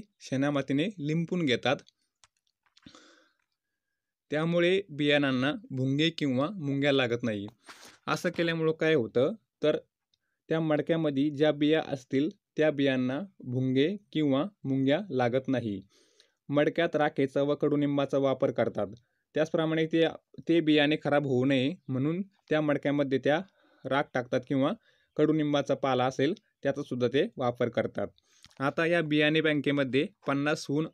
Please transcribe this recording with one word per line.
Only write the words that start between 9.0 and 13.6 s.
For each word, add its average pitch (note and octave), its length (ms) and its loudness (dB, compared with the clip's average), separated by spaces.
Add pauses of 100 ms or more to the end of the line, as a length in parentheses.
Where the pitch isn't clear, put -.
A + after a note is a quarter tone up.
तर D3+ 140 2 (720)
त्या D#3+ 120 0
मडक्यामध्ये D3+ 720 0
ज्या D3+ 220 2
बिया D3+ 360 2
असतील C3+ 400 -2 (280)
त्या D3+ 140 2
बियांना C3+ 500 0 (240)
भुंगे C3 440 0 (240)